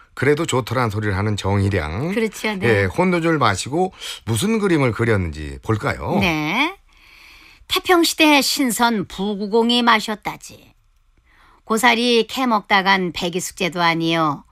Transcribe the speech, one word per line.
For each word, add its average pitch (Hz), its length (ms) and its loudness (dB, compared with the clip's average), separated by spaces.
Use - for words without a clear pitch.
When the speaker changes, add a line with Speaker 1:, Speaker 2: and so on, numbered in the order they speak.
Speaker 1:
그래도 147 320 0
좋더란 123 440 -2
소리를 104 260 -4
하는 104 200 -2
정일양. 98 800 -2
Speaker 2:
그렇죠, 220 400 -4
네. 180 140 -2
Speaker 1:
예, 101 160 2
혼돈주를 165 540 0
마시고 127 540 -2
무슨 190 340 0
그림을 160 320 2
그렸는지 80 720 -2
볼까요? 110 560 -2
Speaker 2:
네. 190 560 -2
"태평시대 320 680 4
신선 233 640 0
부구공이 214 760 0
마셨다지. - 920 -2
고사리 233 680 2
캐 262 180 -4
먹다간 196 640 2
백이숙제도 175 680 -4
아니요. 165 720 0